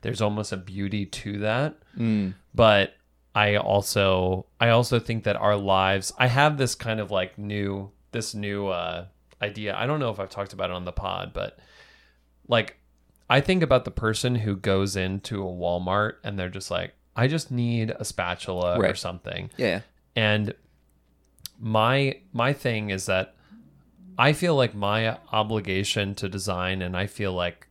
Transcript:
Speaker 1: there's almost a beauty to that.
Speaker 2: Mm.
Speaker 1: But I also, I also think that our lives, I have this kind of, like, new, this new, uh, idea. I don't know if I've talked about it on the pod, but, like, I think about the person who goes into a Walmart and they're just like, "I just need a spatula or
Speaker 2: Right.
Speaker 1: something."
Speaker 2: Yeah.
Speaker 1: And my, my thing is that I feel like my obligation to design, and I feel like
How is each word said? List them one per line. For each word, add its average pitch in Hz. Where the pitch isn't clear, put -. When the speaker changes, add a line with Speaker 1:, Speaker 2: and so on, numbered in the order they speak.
Speaker 1:
there's 113
almost 104
a 98
beauty 98
to -
that. 120
Speaker 2:
Mm. 104
Speaker 1:
But 104
I 104
also, 95
I 117
also 117
think 113
that 101
our 104
lives, 95
I 127
have 143
this 127
kind 110
of, 101
like, 92
new, 101
this 113
new, 101
uh, 87
idea. 104
I 107
don't 151
know 123
if 101
I've 95
talked 98
about 95
it 90
on 90
the 90
pod, 92
but, -
like, 117
I 127
think 185
about 127
the -
person 113
who 107
goes 98
into 98
a 95
Walmart 90
and 101
they're 92
just 92
like, 90
"I 120
just 151
need 117
a -
spatula 90
or 90
Speaker 2:
Right. -
Speaker 1:
something." 90
Speaker 2:
Yeah. 101
Speaker 1:
And 107
my, 120
my 120
thing 110
is 95
that 95
I 131
feel 165
like 123
my 107
obligation 101
to 101
design, 92
and 90
I 95
feel 98
like 87